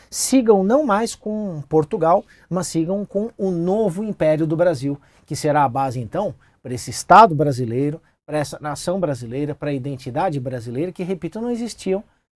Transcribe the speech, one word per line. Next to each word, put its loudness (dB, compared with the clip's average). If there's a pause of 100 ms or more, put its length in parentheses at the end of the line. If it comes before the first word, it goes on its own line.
sigam 4
não 4
mais 0
com -8
Portugal, 2 (240)
mas -4
sigam -2
com -6
o -2
novo 0
Império 0
do 0
Brasil, 0 (300)
que -6
será 2
a 4
base, -2
então, -6 (260)
para -8
esse -10
Estado 8
brasileiro, -2 (280)
para -4
essa -4
nação -4
brasileira, -4
para -6
a -2
identidade -4
brasileira, -6
que, -12
repito, -6
não -4
existiam -4 (320)